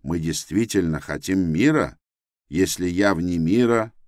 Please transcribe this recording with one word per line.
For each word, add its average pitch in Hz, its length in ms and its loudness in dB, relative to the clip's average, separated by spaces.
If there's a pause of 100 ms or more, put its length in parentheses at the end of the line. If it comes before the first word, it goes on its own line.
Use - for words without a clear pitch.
Мы 82 160 -4
действительно 82 800 -2
хотим 92 380 -4
мира? 95 600 0 (500)
Если 90 400 -2
я 95 260 2
вне 87 240 -2
мира, 113 540 2 (160)